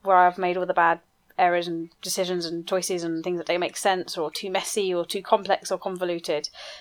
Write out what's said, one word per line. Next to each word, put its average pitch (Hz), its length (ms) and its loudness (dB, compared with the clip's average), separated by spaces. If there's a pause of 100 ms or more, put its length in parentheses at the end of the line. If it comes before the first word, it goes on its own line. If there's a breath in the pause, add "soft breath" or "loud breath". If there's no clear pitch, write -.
where 190 160 6
I've 180 180 6
made 180 220 0
all 180 80 -2
the 180 80 0
bad 170 260 4 (380)
errors 175 300 4
and 165 220 -6 (100)
decisions 180 460 -4
and 170 200 -8
choices 180 380 -2
and 165 180 -4
things 180 140 -2
that 170 100 -6
don't 175 140 0
make 175 160 -4
sense 185 400 0
or 156 140 -2
too - 200 -8
messy 190 440 -2
or 175 100 0
too 196 160 -6
complex 196 500 0
or 190 80 -2
convoluted, 175 720 -4 (320 loud breath)